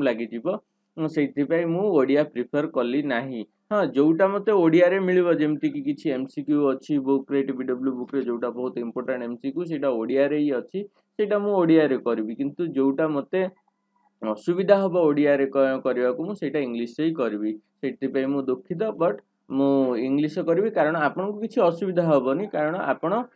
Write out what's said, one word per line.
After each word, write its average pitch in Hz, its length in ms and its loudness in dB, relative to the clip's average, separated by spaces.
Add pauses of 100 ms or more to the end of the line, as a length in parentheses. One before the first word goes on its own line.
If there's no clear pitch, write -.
ଲାଗିଯିବ, 117 440 -2 (500)
ମୁଁ 160 100 -2
ସେଇଥିପାଇଁ 151 580 0
ମୁଁ 170 260 0
ଓଡ଼ିଆ 139 320 4
ପ୍ରିଫର 147 440 -4
କଲି 131 360 -2
ନାହିଁ। 127 380 -4 (300)
ହଁ, 208 140 2
ଯୋଉଟା 151 420 4
ମୋତେ 196 240 0
ଓଡ଼ିଆରେ 175 480 6
ମିଳିବ, 180 340 2
ଯେମିତିକି 151 480 -2
କିଛି 143 280 -6
ଏମସିକ୍ୟୁ 135 480 -4 (120)
ଅଛି 135 300 -2
ବୁକରେ, 135 440 0
ଟିପିଡବ୍ଲ୍ୟୁ 131 480 -4
ବୁକରେ, 127 300 -4
ଯୋଉଟା 120 280 -4
ବହୁତ 127 280 -6
ଇମ୍ପୋର୍ଟାଣ୍ଟ 123 460 -6
ଏମସିକ୍ୟୁ, 135 420 -6
ସେଇଟା 143 240 -2
ଓଡ଼ିଆରେ 135 480 0
ହିଁ 147 140 0
ଅଛି, 165 280 -6 (400)
ସେଇଟା 208 200 0
ମୁଁ 208 140 0
ଓଡ଼ିଆରେ 160 440 4
କରିବି। 113 380 -2
କିନ୍ତୁ 139 320 -6
ଯୋଉଟା 135 400 0
ମୋତେ 156 340 -2 (800)
ଅସୁବିଧା 175 560 2
ହବ 190 200 0
ଓଡ଼ିଆରେ 143 480 4
କ-, 135 380 2
କରିବାକୁ, 127 400 0
ମୁଁ 202 120 -6
ସେଇଟା 151 240 -4
ଇଂଲିଶରେ 120 460 -4
ହିଁ 165 80 0
କରିବି। 107 380 -2 (300)
ସେଥିପାଇଁ 135 440 -2
ମୁଁ 139 160 -2
ଦୁଃଖିତ, 131 420 -4 (120)
but 156 200 0 (360)
ମୁଁ 135 460 2
ଇଂଲିଶରେ 147 460 -2
କରିବି, 175 260 2
କାରଣ 160 280 0
ଆପଣଙ୍କୁ 190 440 -2
କିଛି 226 200 -2
ଅସୁବିଧା 175 440 0
ହବନି, 143 420 2
କାରଣ 156 300 -2
ଆପଣ 165 420 -2 (160)